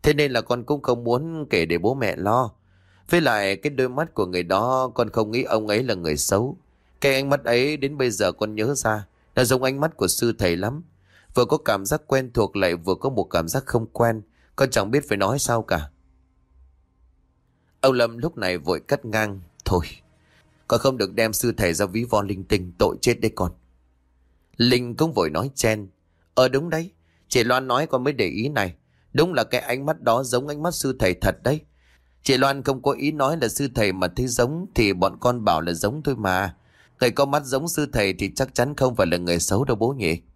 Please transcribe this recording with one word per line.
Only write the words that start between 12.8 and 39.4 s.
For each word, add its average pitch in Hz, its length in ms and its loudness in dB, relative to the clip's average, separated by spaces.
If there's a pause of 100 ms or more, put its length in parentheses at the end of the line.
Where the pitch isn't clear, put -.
có 135 140 -2
một 110 140 -2
cảm 82 240 -2
giác 131 180 -4
không 113 200 -2
quen. 113 360 0 (340)
Con 135 140 2
chẳng 104 220 0
biết 143 180 0
phải 104 80 0
nói 104 220 0
sao 117 220 0
cả." 78 280 -4 (1900)
Ông 135 120 4
Lâm 117 240 2
lúc 156 200 -4
này 92 200 -2
vội 82 220 -2
cắt - 260 -2
ngang: 107 360 -2 (240)
"Thôi, 87 200 2 (840)
con 120 120 2
không 131 180 2
được 98 160 -2
đem 110 200 0
sư 117 240 -2
thầy 87 160 2
ra 95 120 0
ví 104 180 -4
von 104 240 0
linh 95 160 -6
tinh, 90 340 -2
tội 101 240 2
chết 117 200 2
đấy 110 140 0
con." 90 160 -2 (1040)
Linh 120 380 2
cũng 156 180 0
vội 90 160 2
nói 92 260 -2
chen: 107 320 0 (480)
"Ờ, 127 120 6
đúng 139 220 0
đấy, 165 220 -4 (360)
chị 123 160 2
Loan 127 240 2
nói 135 200 2
con 127 160 -2
mới 135 100 0
để 117 120 0
ý 98 240 -4
này. 101 260 -2 (380)
Đúng 170 200 2
là 120 100 2
cái 123 180 -2
ánh 135 240 -4
mắt 156 160 -4
đó 120 220 2
giống 123 240 -2
ánh 147 140 -8
mắt 170 140 -2
sư 131 240 -4
thầy 92 140 2
thật - 300 -2
đấy. 151 180 0 (640)
Chị 131 140 2
Loan 139 260 0
không 135 180 -2
có 139 100 0
ý 139 200 -2
nói 147 300 0
là 117 60 0
sư 139 280 -2
thầy 104 180 2
mà 92 140 -2
thấy 123 200 -4
giống 127 380 0 (100)
thì 104 180 4
bọn 92 260 0
con 120 260 0
bảo 82 160 2
là 85 120 -2
giống 104 300 -4
thôi 139 140 -2
mà. 95 380 0 (440)
Người 123 120 4
có 143 140 2
mắt 143 200 0
giống 135 220 -2
sư 151 260 -2
thầy 101 200 2
thì 98 220 -4
chắc - 180 -2
chắn 131 220 0
không 127 200 0
phải 95 120 2
là 85 100 0
người 87 220 0
xấu 104 240 0